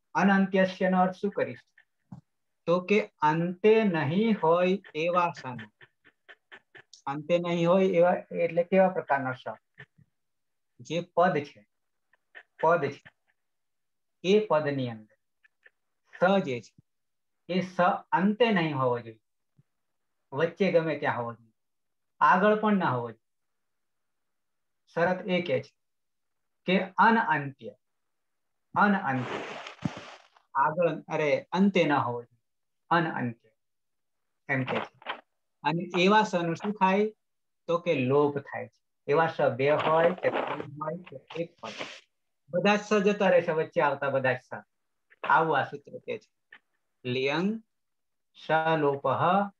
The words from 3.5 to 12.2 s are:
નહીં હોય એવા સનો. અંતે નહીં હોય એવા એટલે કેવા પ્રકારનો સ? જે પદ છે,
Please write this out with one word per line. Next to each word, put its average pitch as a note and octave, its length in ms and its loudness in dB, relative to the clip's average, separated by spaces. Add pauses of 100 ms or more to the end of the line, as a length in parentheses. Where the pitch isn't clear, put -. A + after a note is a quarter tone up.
નહીં F#3 580 0
હોય F3+ 360 2 (180)
એવા E3+ 360 0
સનો. - 360 -12 (1400)
અંતે D3+ 320 -2
નહીં E3+ 320 0
હોય F#3+ 160 4
એવા F3+ 300 4 (220)
એટલે E3+ 260 0
કેવા F#3+ 260 4
પ્રકારનો C#3 440 -4
સ? - 100 -18 (1400)
જે D3+ 220 -6
પદ E3+ 420 0
છે, - 240 -20 (920)